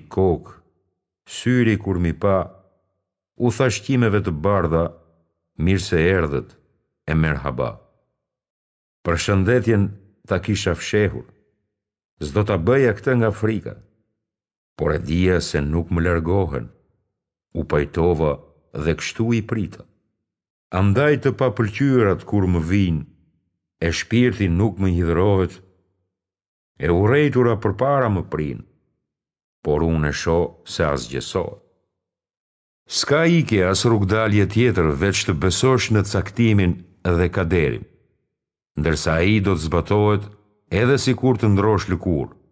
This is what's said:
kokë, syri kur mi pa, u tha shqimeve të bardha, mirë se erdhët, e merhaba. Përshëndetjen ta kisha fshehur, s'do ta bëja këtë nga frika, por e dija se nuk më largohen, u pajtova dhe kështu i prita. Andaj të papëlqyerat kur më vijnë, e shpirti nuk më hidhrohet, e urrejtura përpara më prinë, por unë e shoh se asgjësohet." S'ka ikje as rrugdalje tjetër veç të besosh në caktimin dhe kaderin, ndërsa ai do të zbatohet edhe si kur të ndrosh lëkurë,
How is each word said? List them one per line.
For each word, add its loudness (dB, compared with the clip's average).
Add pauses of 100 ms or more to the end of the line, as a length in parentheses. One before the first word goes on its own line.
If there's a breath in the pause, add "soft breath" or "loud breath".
kokë, -2 (760)
syri 0
kur -4
mi 0
pa, 0 (1040)
u 0
tha 2
shqimeve 0
të -4
bardha, 0 (720)
mirë 0
se -2
erdhët, 0 (580)
e -2
merhaba. -2 (1300)
Përshëndetjen 2 (440)
ta -2
kisha -2
fshehur, -2 (960)
s'do -2
ta 0
bëja 2
këtë -2
nga 2
frika, -4 (1000)
por -2
e -2
dija 0
se -4
nuk -2
më 0
largohen, -2 (840)
u -4
pajtova 0 (340)
dhe -2
kështu -6
i 0
prita. -6 (880)
Andaj 2
të 0
papëlqyerat 0
kur 0
më 2 (100)
vijnë, 0 (760)
e 0
shpirti 0
nuk 0
më 0
hidhrohet, 0 (1300)
e -4
urrejtura 2
përpara 0
më -2
prinë, -6 (1000)
por 0
unë 0
e -4
shoh -2 (180)
se -4
asgjësohet." -6 (1300)
S'ka 0
ikje 2
as 0
rrugdalje 2
tjetër 2 (100)
veç -2
të 0
besosh 0
në 4
caktimin 2 (300)
dhe 2
kaderin, 0 (920)
ndërsa -2 (100)
ai 2
do 0
të -4
zbatohet 0 (480)
edhe 2
si 0
kur 2
të 0
ndrosh 2
lëkurë, -4 (160)